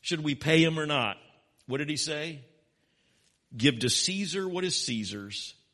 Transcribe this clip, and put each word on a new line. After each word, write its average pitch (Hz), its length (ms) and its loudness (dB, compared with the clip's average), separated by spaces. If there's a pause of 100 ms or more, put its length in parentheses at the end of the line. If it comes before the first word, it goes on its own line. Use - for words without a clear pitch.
Should 160 240 -2
we 147 100 2
pay 160 300 6
him 160 160 2
or 151 60 -2
not? 123 320 0 (480)
What 123 100 -2
did 147 140 -2
he 147 80 -2
say? 151 420 -4 (1120)
"Give 120 260 4
to 123 100 2
Caesar 190 580 -2
what 180 160 -2
is 175 220 0
Caesar's. 101 680 -6 (220)